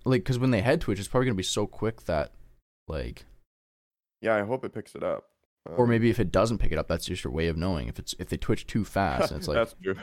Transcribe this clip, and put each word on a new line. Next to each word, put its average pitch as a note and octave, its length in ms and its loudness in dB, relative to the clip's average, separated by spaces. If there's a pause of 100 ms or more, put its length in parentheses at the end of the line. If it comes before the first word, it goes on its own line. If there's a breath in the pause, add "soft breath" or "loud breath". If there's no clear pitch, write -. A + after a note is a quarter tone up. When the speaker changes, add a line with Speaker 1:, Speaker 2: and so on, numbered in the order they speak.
Speaker 1:
like, B2+ 220 2
'cause B2+ 140 0
when C3 120 2
they G#2+ 100 4
head C3+ 200 2
twitch, G2 180 -2
it's G2 80 -6
probably C3 200 2
gonna A#2+ 80 0
be F#2 80 -2
so G#2+ 220 -2
quick - 380 -4
that, D2+ 300 -2 (560)
like C2+ 360 -8 (920)
Speaker 2:
Yeah, A2 160 2
I G#2 80 2
hope A#2+ 220 -4
it - 80 -8
picks - 220 -10
it - 80 -8
up. - 260 -4 (380)
Speaker 1:
Or E2+ 160 2
Speaker 2:
Um, A#2+ 80 4
Speaker 1:
maybe A#2 180 4
if A2+ 100 2
it F#2+ 120 2
doesn't G#2+ 260 4
pick - 140 6
it D#2 80 2
up, - 80 -2
that's E2+ 180 -2
just - 180 -6
your C2+ 80 -4
way D#2+ 180 0
of D#2+ 60 -2
knowing. E2 320 -2
If - 120 -10
it's, - 180 -8
if - 120 -8
they - 80 -4
twitch - 280 -2
too G#2+ 180 -2
fast, F2 480 0
and C#2+ 60 -6
it's G2 100 -8
Speaker 2:
<laughs> - 0 -
Speaker 1:
like, - 100 0
Speaker 2:
That's A#2 220 0
true. F#2+ 240 -2